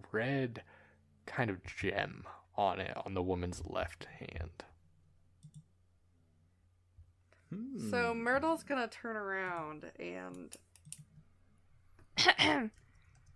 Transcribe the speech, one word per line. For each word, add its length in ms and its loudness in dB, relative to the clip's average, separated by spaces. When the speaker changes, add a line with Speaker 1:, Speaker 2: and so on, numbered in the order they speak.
Speaker 1:
red 520 2
kind 240 2
of 120 -2
gem 640 -2
on 240 4
it 240 -2
on 80 -6
the 100 2
woman's 440 0
left 400 -4
hand. 460 -8
Speaker 2:
So 240 2
Speaker 3:
Hmm. 80 -2
Speaker 2:
Myrtle's 420 4
gonna 240 0
turn 280 -6
around 800 -4
and 580 -8
<clears throat> 540 6